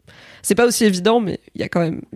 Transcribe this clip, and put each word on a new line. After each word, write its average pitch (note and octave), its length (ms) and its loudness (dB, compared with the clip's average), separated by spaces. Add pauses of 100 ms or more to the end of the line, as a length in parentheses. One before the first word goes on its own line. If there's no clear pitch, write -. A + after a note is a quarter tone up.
(420)
C'est - 140 0
pas A#3+ 100 4
aussi A#3+ 200 2
évident, G#3 360 2
mais F#3+ 180 -4 (160)
il - 60 -6
y - 20 -4
a - 60 -8
quand F#3 120 -2
même, D#3+ 200 -4 (140)